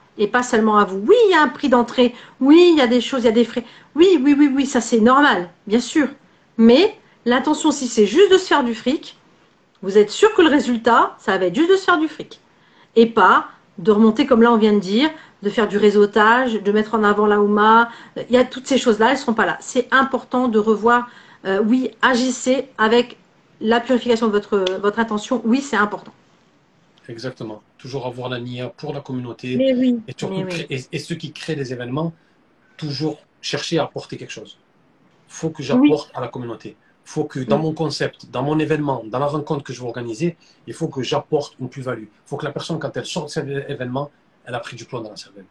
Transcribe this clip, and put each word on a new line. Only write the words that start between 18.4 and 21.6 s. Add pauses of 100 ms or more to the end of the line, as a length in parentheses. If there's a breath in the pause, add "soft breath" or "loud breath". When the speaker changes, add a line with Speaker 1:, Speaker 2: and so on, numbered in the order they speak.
Speaker 1:
toutes
ces
choses-là,
elles
ne
seront
pas
là.
C'est
important
de
revoir, (360 loud breath)
euh,